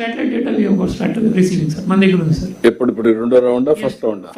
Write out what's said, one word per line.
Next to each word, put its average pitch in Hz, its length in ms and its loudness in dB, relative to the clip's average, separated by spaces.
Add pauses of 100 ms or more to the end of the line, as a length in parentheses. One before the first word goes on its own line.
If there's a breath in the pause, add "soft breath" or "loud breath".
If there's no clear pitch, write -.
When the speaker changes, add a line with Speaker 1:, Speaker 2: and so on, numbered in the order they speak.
Speaker 1:
satellite 233 340 -4
data - 240 -2
we 208 100 0
have 190 140 2
got 185 140 -2
started 214 340 -2 (100)
receiving, 170 360 0
sir. 185 160 -10
మన 190 140 2
దగ్గర 180 200 2
ఉంది, 156 140 2
sir. - 100 -6 (220)
Speaker 2:
ఎప్పుడు, 123 220 0
ఇప్పుడు 113 280 2
రెండో 123 260 4
రౌండా, 127 280 2
Speaker 1:
Yes, 151 80 -8
Speaker 2:
ఫస్ట్ 131 240 -4
రౌండా? 98 300 -8